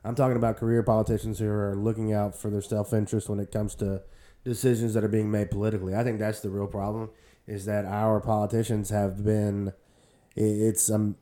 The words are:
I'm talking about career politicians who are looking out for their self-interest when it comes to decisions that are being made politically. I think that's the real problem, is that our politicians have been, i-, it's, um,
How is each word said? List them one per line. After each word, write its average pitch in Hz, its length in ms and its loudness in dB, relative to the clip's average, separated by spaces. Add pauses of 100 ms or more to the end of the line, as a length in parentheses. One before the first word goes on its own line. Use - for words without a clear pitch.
I'm 113 100 -6
talking 127 220 2
about 117 200 2
career 117 260 2
politicians 107 580 2
who 107 80 0
are 104 260 0
looking 107 380 0
out 104 240 0
for - 120 -8
their 101 140 -2
self-interest 104 640 0
when 101 120 -4
it 101 100 -8
comes 104 260 -4
to 98 260 -4 (420)
decisions 117 500 2
that 110 80 2
are 107 60 2
being 107 220 2
made 104 200 0
politically. 101 460 0
I 117 80 2
think 113 160 -2
that's 107 200 -2
the 107 80 -6
real 101 200 -2
problem, 107 420 -4 (360)
is 101 180 -8
that 104 200 0
our 104 360 2
politicians 107 720 0
have 101 340 0
been, 104 460 0 (680)
i-, - 40 -2
it's, 107 500 2
um, 107 320 0